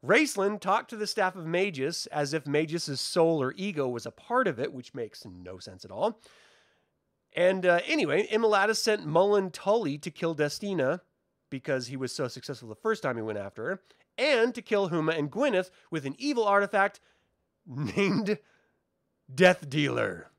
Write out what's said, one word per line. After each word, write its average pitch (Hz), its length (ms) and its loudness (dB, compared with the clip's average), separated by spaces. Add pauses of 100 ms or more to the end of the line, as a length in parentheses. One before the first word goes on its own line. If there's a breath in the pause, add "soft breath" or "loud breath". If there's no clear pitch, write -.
Raistlin 208 560 2
talked 196 300 0
to 233 60 -12
the 208 100 -6
staff 185 280 -2
of 175 120 -10
Magius 170 600 -2
as 147 280 -4
if 156 120 -4
Magius's 151 540 -2
soul 165 420 2
or 131 140 -2
ego 175 320 -4
was 120 160 -6
a 117 60 -10
part 240 360 -2
of 156 140 -2
it, 139 120 -4
which 127 220 -16
makes 117 300 -10
no 90 340 -14
sense 92 260 -18
at 92 60 -18
all. 165 300 -2 (1120 soft breath)
And, 180 320 2
uh, 175 220 6
anyway, 196 440 2
Immolatus 214 460 4
sent 208 300 0
Mullen 190 440 4
Tully 196 480 0
to 165 120 -10
kill 165 240 -4
Destina 151 680 0 (500)
because 131 360 -4
he 135 100 -10
was 131 160 -6
so 131 160 -4
successful 123 400 -12
the 107 60 -12
first 220 280 -4
time 131 140 -2
he 113 60 -4
went 107 160 -4
after 101 260 -10
her, 185 160 -6 (380 soft breath)
and 247 360 2
to - 80 -12
kill 196 280 0
Huma 160 260 0
and 147 140 -2
Gwyneth 185 400 0 (200 soft breath)
with 156 160 -4
an - 120 -6
evil 247 260 0
artifact 202 560 2 (680)
named 190 720 0 (920 soft breath)
Death 175 360 6
Dealer. 120 720 -2